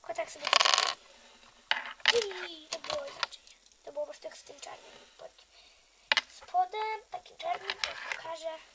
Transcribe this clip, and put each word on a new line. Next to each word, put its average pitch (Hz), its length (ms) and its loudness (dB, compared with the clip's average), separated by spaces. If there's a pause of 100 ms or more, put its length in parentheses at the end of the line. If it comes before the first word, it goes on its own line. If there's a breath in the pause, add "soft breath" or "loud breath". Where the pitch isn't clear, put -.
(120)
A - 20 -6
tak 330 180 -4
sobie - 140 -10
to - 1700 2 (300)
I 311 200 -14
to - 120 -6
było - 260 -2
inaczej. - 380 -6 (400)
To - 80 -12
było 294 140 -2
po 294 60 -14
prostu 311 180 -12
tak - 80 -14
z - 60 -16
tym 285 160 -18
czarnym - 320 -14 (260)
pod - 140 -14 (1040 loud breath)
spodem, 415 640 0 (100)
takim - 260 -12
czarnym, - 440 -4
to - 340 -4
pokażę. 320 420 -6 (180)